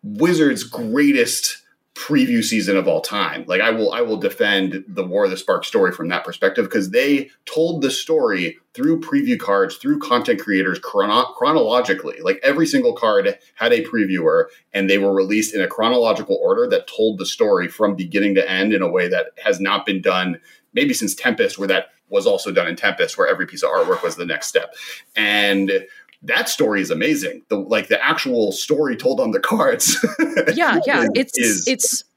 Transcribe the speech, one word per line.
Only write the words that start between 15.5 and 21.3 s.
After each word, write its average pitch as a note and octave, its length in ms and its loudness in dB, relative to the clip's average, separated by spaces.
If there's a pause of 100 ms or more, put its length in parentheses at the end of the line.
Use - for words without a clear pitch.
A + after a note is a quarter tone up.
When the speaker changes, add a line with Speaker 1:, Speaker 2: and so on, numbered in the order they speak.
Speaker 1:
in G2 60 0
a F2+ 60 0
chronological A2+ 760 0
order G2+ 240 2
that - 200 0
told A2 300 0
the F#2 80 -8
story F#2+ 440 0
from G2+ 260 0
beginning F#2+ 400 0
to F#2 160 4
end G2 220 2
in F#2+ 80 2
a F2 100 0
way F2+ 160 2
that F2+ 200 -2 (100)
has F#2+ 240 -2
not G2+ 240 0
been G2 160 -2
done F#2 400 0 (320)
maybe C3+ 200 2
since G#2 220 -4
Tempest, A2 420 -2